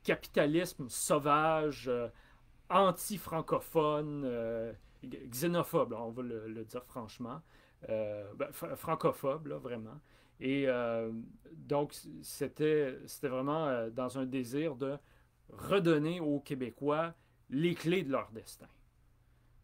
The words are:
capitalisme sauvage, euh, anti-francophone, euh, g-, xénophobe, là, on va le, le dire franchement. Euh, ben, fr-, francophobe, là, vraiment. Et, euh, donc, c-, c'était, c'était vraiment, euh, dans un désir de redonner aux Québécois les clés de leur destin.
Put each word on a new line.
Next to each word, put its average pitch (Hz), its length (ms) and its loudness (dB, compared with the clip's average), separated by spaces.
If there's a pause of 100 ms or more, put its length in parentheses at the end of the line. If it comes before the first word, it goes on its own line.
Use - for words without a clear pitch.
capitalisme 156 840 2
sauvage, 151 1000 2
euh, 120 200 0 (640)
anti-francophone, 160 1500 2
euh, 117 480 -2 (300)
g-, 127 260 -12
xénophobe, 151 640 2
là, 113 120 -4
on 113 80 -6
va 120 120 -6
le, 113 240 -6
le 110 180 -8
dire 123 200 -10
franchement. 120 580 -10 (460)
Euh, 104 460 -2
ben, - 180 -4
fr-, 156 240 -8
francophobe, 156 720 -2
là, 147 100 -6
vraiment. 120 400 -8 (400)
Et, 135 300 0
euh, 117 420 2 (420)
donc, 147 400 0
c-, - 160 -14 (140)
c'était, 147 760 0 (100)
c'était - 200 -6
vraiment, 139 400 0
euh, 120 240 0
dans 123 260 -4
un 131 100 0
désir 131 500 -2
de 139 200 -2 (520)
redonner 165 720 4
aux 147 180 2
Québécois 147 760 -2 (360)
les 160 240 4
clés 170 300 2
de 135 80 -4
leur 107 180 0
destin. - 380 -16 (960)